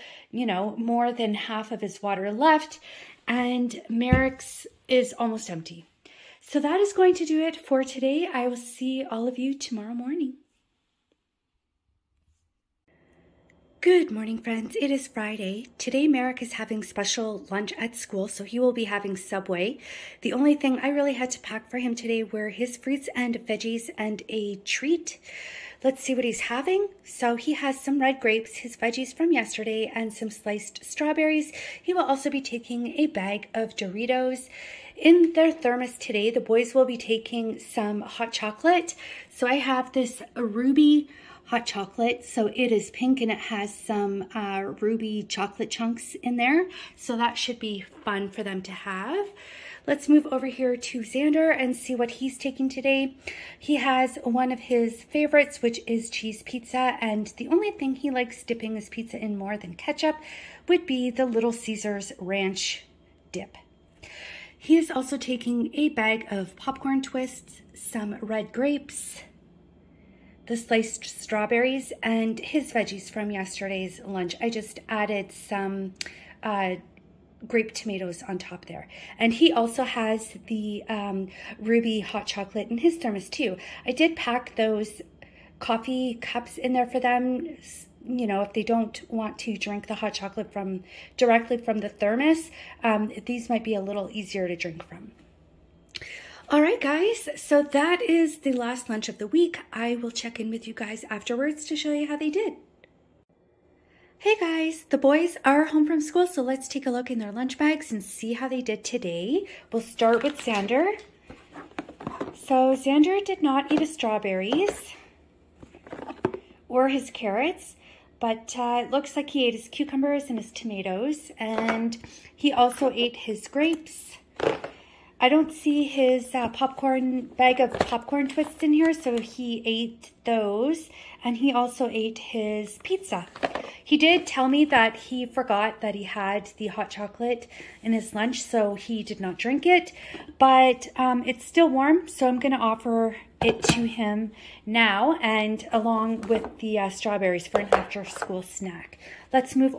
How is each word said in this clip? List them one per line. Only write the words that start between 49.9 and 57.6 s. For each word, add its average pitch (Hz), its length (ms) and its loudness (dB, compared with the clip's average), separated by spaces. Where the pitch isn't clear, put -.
move 294 220 8
over 262 160 -2
here 254 280 0
to 240 240 -6
Xander 294 560 4
and 254 180 0
see 254 220 -6
what 233 160 0
he's 262 260 -6
taking 269 300 -2
today. 269 480 0
He - 180 0
has 254 480 2
one 254 280 2
of 247 80 -4
his 233 440 0
favorites, 294 580 4
which 233 260 2
is 226 220 0
cheese 220 340 -6
pizza. 254 560 -2
And 214 380 -2
the 240 100 -8
only 403 220 4